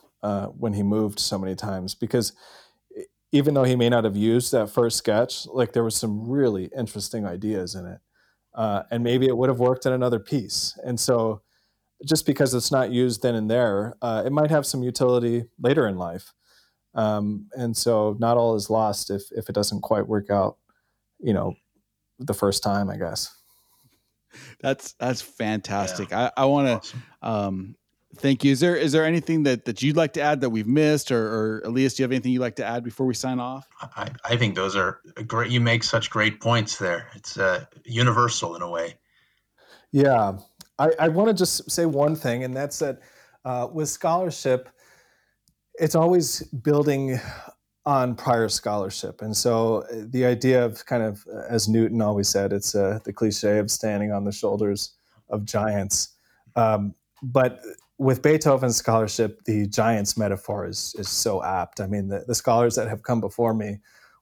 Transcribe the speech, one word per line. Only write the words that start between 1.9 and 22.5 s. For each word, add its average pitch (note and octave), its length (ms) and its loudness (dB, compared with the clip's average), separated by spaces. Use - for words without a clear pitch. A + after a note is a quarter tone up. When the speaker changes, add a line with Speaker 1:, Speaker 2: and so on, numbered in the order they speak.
Speaker 1:
because A#2+ 380 -2
e-, A2 80 -14
even C#3+ 220 4
though C3+ 100 6
he B2+ 120 4
may A#2+ 120 4
not A#2 160 4
have G2+ 120 0
used A2+ 360 2
that A2 180 2
first A#2 280 2
sketch, - 480 0
like, A#2+ 260 -2
there A#2 120 2
was A2 120 -2
some A2 320 -4
really A#2+ 480 0
interesting G#2+ 500 -6
ideas F#2+ 480 -4
in F2 120 -12
it. F#2 140 -14
Uh, G#2 360 -2
and A#2+ 140 -2
maybe B2 220 2
it B2+ 100 2
would B2+ 120 2
have B2+ 120 0
worked B2+ 260 2
in B2+ 60 2
another B2 260 0
piece. - 680 -4
And B2 140 -4
so A2+ 440 0
just D3+ 220 2
because C3 280 2
it's - 180 -2
not G#2+ 180 2
used B2 320 0
then A#2+ 140 2
and G#2+ 120 -2
there, A2+ 540 0
uh, A2 240 -2
it C3+ 60 -2
might D3+ 180 2
have D3 160 2
some C3 160 -4
utility A#2+ 640 2
later C3 260 2
in F#2+ 100 -4
life. F2+ 360 -10
Um, G#2 580 -2
and A#2+ 240 -4
so G#2+ 420 2
not A#2 180 2
all A#2 200 4
is G2+ 120 -4
lost G#2+ 420 0
if, G2 200 -4
if - 180 -8
it G#2 40 -10
doesn't G#2 300 -2
quite G#2 260 -4
work G#2 200 -2
out, G2 280 0
you B2 120 0
know, E3+ 220 -2
the A2 160 -4
first G2+ 300 0